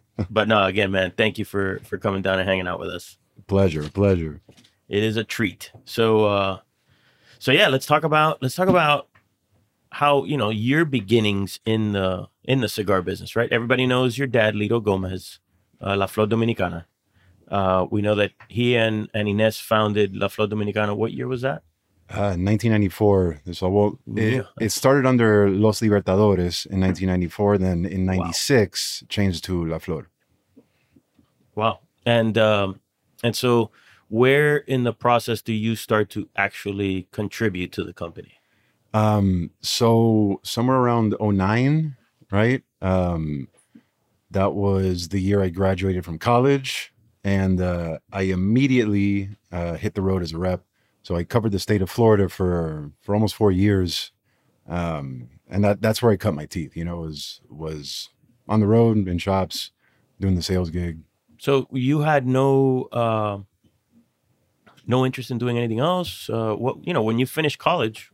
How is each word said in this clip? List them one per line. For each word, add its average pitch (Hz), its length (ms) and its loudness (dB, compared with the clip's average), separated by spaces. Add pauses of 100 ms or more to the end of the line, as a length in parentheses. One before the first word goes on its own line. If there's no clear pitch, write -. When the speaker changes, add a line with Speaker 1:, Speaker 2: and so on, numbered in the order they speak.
(140)
Speaker 1:
<laughs> 98 160 -6
but 107 160 0
no, 107 200 2
again, 95 260 0
man, 95 240 -2
thank 110 200 0
you 107 80 -6
for, 98 380 -4
for - 160 -10
coming 95 240 -4
down 95 160 0
and 95 100 -2
hanging 92 200 -2
out 90 100 -6
with 87 120 -8
us. - 260 -14 (300)
Speaker 2:
Pleasure, 90 420 2
pleasure. 87 540 0 (460)
Speaker 1:
It 104 140 0
is 110 140 -2
a 110 80 -4
treat. - 480 -6 (140)
So, 110 400 2
uh, 98 320 0 (840)
so - 120 -2
yeah, 180 160 6
let's 135 180 0
talk 156 180 2
about, 156 380 2
let's 131 120 -4
talk 185 140 0
about 160 400 2 (840)
how, 143 340 2
you 143 120 -4
know, 110 140 0
your 123 340 0
beginnings 104 800 0
in 110 280 0
the, 92 360 -2 (160)
in 135 160 0
the 110 80 -2
cigar 98 340 0
business, 90 320 -8
right? 117 160 0
Everybody 123 360 0
knows 127 320 0
your 139 100 -4
dad, 110 260 2
Lito 107 260 0
Gomez, 95 600 -4 (440)
uh, 98 120 -2
La 98 100 0
Flor 107 220 0
Dominicana. 101 560 -2 (640)
Uh, 92 420 2
we 104 120 0
know 104 120 2
that 101 160 0 (180)
he 120 280 2
and, 110 380 0
and 107 120 -2
Inez 110 320 2
founded 104 560 2
La 101 140 -4
Flor 107 180 -2
Dominicana. 104 480 -2
What 107 180 -2
year 127 140 -8
was 127 140 -6
that? 135 220 -6 (460)
Speaker 2:
Uh, 101 280 -2
nineteen 104 360 0
ninety-four. 98 680 2 (120)
So, 92 160 -4
well, 104 300 2 (180)
it, 110 180 0
Speaker 1:
Yeah. 123 80 -2 (180)
Speaker 2:
it 110 100 0
started 135 360 2
under 110 420 4
Los 104 320 2
Libertadores 98 840 2
in 95 140 -2
nineteen 92 280 0
ninety-four. 92 500 2
Then 92 280 0
in 92 200 -4
Speaker 1:
Wow. 95 100 0
Speaker 2:
ninety-six, - 920 -2
changed 95 360 -2
to 87 200 -4
La 80 140 -4
Flor. 80 300 -8 (1500)
Speaker 1:
Wow. 107 260 -2 (260)
And, 113 320 2
um, 101 420 2 (420)
and 120 140 -2
so 120 340 2 (380)
where 139 480 4
in 131 280 -2
the 117 80 0
process 120 500 0
do 117 100 -6
you 110 240 -2
start 107 340 0
to - 260 -8
actually 98 760 -4
contribute 95 600 -4
to 92 120 -6
the 87 80 -12
company? 87 420 -14 (580)
Speaker 2:
Um, 101 580 2 (100)
so 113 800 2
somewhere 127 360 0
around 117 420 2
oh 107 100 0
nine, 127 680 0 (340)
right? 113 320 2 (200)
Um, 85 640 -2 (800)
that 95 240 0
was 95 540 0
the 98 120 -2
year 98 220 2
I 92 60 0
graduated 92 560 0
from 82 140 -10
college, 131 720 0 (300)
and, 95 380 2
uh, 85 380 -4 (140)
I 98 100 -4
immediately, 101 1080 2 (220)
uh, 85 220 -4
hit 98 200 -6
the 98 80 -2
road 95 200 0
as 80 100 -6
a 82 60 -8
rep. 90 240 -2 (400)
So 90 140 -6
I 85 80 -2
covered 107 280 0
the 95 60 -2
state 101 240 0
of 92 80 -4
Florida 107 380 4
for, 82 640 -4 (100)
for 101 140 -4
almost 107 200 0
four 107 180 4
years. 95 600 0 (560)
Um, 71 600 -8 (200)
and 101 160 -2
that, 101 180 0
that's 110 200 0
where 113 100 4
I 98 40 2
cut 95 180 -4
my 73 120 -10
teeth, 80 300 -10
you 82 80 -6
know, 85 160 -6
was, 78 400 -12 (100)
was 76 600 -12 (380)
on 107 120 2
the 104 60 4
road 110 420 4
in 87 100 -2
shops, 95 520 -4 (500)
doing 95 160 2
the 85 60 -2
sales 90 280 -2
gig. 85 280 -6 (400)
Speaker 1:
So 139 340 -2
you 135 280 0
had 147 260 2
no, 135 640 2
uh, 107 460 -2 (1500)
no 127 200 2
interest 127 240 -6
in 120 80 -4
doing 120 200 -2
anything 117 220 -2
else? 180 500 -2
Uh, 113 240 -2
what, - 320 -6
you 175 60 -4
know, 135 100 2
when 113 160 0
you 131 80 2
finished 151 320 -4
college, 135 560 -2